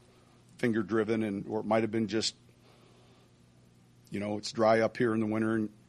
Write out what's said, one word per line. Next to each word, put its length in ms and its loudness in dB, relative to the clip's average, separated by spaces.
finger 240 0
driven, 400 0
and, 260 -4
or 120 -4
it 40 -10
might 160 4
have 100 -2
been 160 -2
just, 280 -2
you 80 -8
know, 180 -4
it's 140 -10
dry 300 4
up 160 0
here 160 2
in 80 0
the 40 0
winter 300 0
and 140 -2